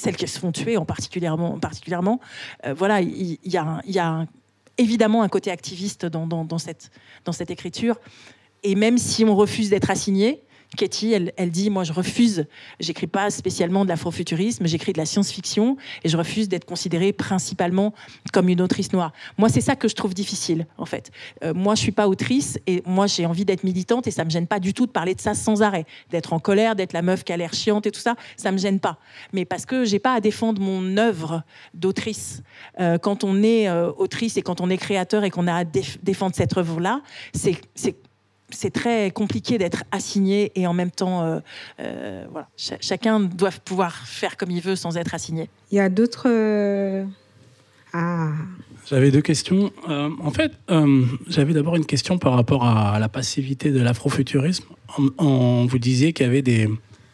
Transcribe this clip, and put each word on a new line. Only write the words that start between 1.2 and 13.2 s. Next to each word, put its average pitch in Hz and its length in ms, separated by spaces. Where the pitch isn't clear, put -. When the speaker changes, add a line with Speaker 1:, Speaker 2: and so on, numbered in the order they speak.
Speaker 1:
particulièrement. 175 580
Euh, 165 80
voilà, 196 280
il, 170 420
il 185 80
y 185 40
a, 160 300
il 196 80
y 190 60
a 170 80
un, 160 180
évidemment 226 440
un 202 60
côté 196 240
activiste 180 540
dans, 165 200
dans, 165 180
dans 165 140
cette, 160 320
dans 175 60
cette 175 220
écriture. 226 480
Et 196 100
même 220 240
si - 260
on 214 120
refuse 208 340
d'être 196 200
assigné, 196 500
Katie, 214 360
elle, 180 240
elle 180 140
dit, « 185 200
Moi, 190 140
je 160 80
refuse, 180 540
j'écris 165 300
pas 202 220